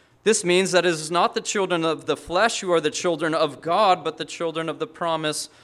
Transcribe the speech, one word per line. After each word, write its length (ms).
This 200
means 280
that 140
it 40
is 220
not 240
the 60
children 440
of 220
the 100
flesh 440
who 100
are 100
the 80
children 460
of 260
God, 420
but 140
the 80
children 440
of 100
the 80
promise 600